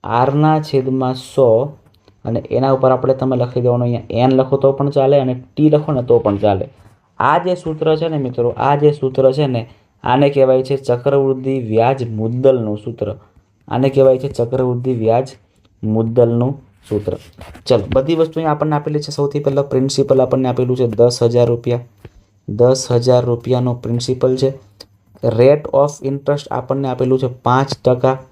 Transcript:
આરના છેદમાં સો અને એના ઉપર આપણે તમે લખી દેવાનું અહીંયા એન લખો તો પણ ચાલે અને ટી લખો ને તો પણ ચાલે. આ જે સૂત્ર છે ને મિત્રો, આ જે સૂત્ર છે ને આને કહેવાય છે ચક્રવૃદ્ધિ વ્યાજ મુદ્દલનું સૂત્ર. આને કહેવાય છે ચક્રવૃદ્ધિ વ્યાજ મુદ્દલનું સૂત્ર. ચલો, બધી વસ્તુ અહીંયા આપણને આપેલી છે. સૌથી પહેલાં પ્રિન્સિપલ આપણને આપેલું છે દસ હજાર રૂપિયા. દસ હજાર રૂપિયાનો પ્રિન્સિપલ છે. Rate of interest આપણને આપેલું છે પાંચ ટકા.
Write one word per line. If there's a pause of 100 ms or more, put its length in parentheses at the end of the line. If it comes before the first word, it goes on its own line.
આરના
છેદમાં
સો (760)
અને (100)
એના
ઉપર
આપણે
તમે
લખી
દેવાનું
અહીંયા
એન
લખો
તો
પણ
ચાલે
અને
ટી
લખો
ને
તો
પણ
ચાલે. (540)
આ
જે
સૂત્ર (100)
છે
ને
મિત્રો,
આ
જે
સૂત્ર
છે
ને (420)
આને
કહેવાય
છે
ચક્રવૃદ્ધિ
વ્યાજ (100)
મુદ્દલનું
સૂત્ર. (600)
આને
કહેવાય
છે
ચક્રવૃદ્ધિ
વ્યાજ (560)
મુદ્દલનું (300)
સૂત્ર. (520)
ચલો,
બધી
વસ્તુ
અહીંયા
આપણને
આપેલી
છે.
સૌથી
પહેલાં
પ્રિન્સિપલ
આપણને
આપેલું
છે
દસ
હજાર
રૂપિયા. (640)
દસ (240)
હજાર
રૂપિયાનો
પ્રિન્સિપલ
છે. (880)
Rate
of (100)
interest
આપણને
આપેલું
છે (140)
પાંચ
ટકા. (140)